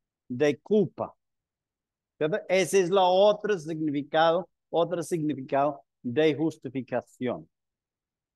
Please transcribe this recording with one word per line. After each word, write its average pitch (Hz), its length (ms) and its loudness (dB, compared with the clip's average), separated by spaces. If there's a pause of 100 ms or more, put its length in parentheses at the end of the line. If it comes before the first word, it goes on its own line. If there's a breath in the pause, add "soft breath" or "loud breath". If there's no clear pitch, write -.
(280)
de 147 320 0
culpa. 180 540 -2 (1040)
¿Cierto? 156 200 -2 (100)
Ese 190 340 2
es 170 80 0
el 196 80 2
otro 202 640 4
significado, 156 880 0 (200)
otro 165 340 -2
significado 143 800 -2 (180)
de 143 340 2
justificación. 123 1120 -6 (880)